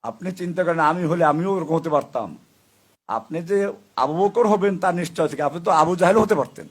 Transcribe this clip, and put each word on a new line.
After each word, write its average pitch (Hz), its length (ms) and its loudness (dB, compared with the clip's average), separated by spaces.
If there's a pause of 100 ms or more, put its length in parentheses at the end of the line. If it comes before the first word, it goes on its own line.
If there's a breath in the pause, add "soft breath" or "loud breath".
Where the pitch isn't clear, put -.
আপনি 180 300 -10
চিন্তা 180 320 -6
করেন, 165 160 0
আমি 160 240 2
হলে 170 200 0
আমিও 160 300 2
ওরকম 165 220 -2
হতে 165 140 -4
পারতাম। 117 480 -4 (680)
আপনি 156 340 -6
যে 202 320 -2 (220)
আবু 160 340 0
বকর 220 180 2
হবেন 196 320 2
তার 180 160 0
নিশ্চয় - 320 -2
থেকে, 147 140 -6
আপনি 151 220 -2
তো 196 80 0
আবু 165 240 4
জাহেল 180 220 4
হতে 214 180 2
পারতেন। 123 360 -6